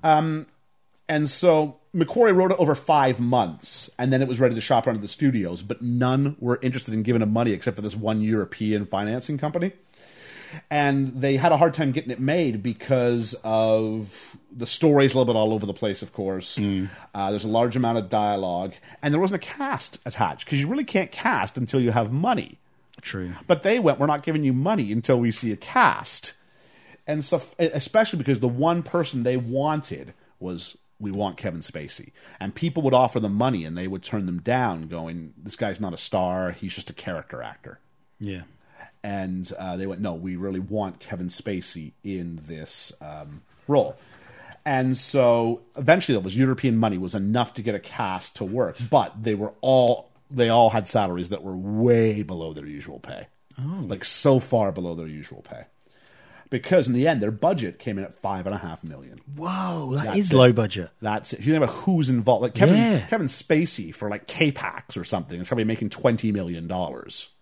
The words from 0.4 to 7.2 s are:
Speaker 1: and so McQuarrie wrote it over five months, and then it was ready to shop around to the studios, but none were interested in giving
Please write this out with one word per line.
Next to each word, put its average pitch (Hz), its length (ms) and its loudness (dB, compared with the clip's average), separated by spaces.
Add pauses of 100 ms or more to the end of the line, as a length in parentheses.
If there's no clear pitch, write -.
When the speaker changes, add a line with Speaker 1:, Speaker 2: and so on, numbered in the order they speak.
Speaker 1:
and 151 200 2
so 156 480 4 (180)
McQuarrie 190 400 4
wrote 185 160 6
it 185 80 0
over 151 160 4
five 135 440 2
months, 117 760 -2
and 127 140 0
then 131 100 4
it 135 60 2
was 123 140 -4
ready 123 140 4
to 110 60 -2
shop 120 260 2
around 113 100 0
to 104 40 -6
the 101 60 -10
studios, 98 560 -2
but 110 180 -10
none 127 580 0
were 123 220 0
interested 127 320 -4
in 110 100 0
giving 117 180 2